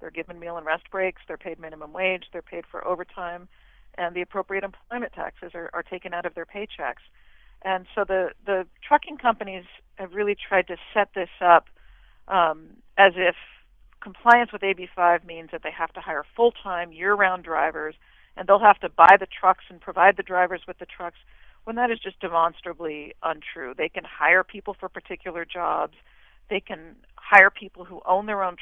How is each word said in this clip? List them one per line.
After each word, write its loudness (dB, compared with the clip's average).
They're -16
given -14
meal -14
and -14
rest -6
breaks, -4
they're -12
paid -14
minimum -18
wage, -4
they're -12
paid -14
for -12
overtime, -10
and -6
the -4
appropriate -8
employment -12
taxes -14
are, -14
are -6
taken -12
out -6
of -8
their -12
paychecks. -10
And -4
so -2
the, -2
the -2
trucking 0
companies -4
have -14
really -2
tried 0
to -10
set 0
this -6
up, 6
um, 0
as 8
if 0
compliance 4
with -12
A 0
B -12
five 2
means -16
that -10
they -8
have -8
to -18
hire -8
full-time, -2
year-round 0
drivers, -4
and -10
they'll 6
have 6
to -6
buy 10
the -8
trucks 0
and -20
provide 2
the -8
drivers -2
with -16
the -18
trucks, -16
when -12
that 0
is -4
just -14
demonstrably -4
untrue. -8
They -4
can -12
hire 2
people -14
for -12
particular -12
jobs. -6
They -4
can -16
hire 6
people -10
who -18
own 0
their -4
own -4